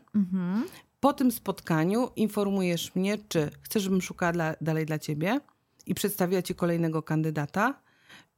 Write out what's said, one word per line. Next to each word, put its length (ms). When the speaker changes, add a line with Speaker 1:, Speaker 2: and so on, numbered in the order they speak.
Speaker 1:
Mhm. 500
Speaker 2:
Po 120
tym 200
spotkaniu 840
informujesz 800
mnie, 240
czy 220
chcesz, 200
żebym 200
szukała 300
dla, 280
dalej 260
dla 120
ciebie 420
i 80
przedstawiła 480
ci 120
kolejnego 480
kandydata, 720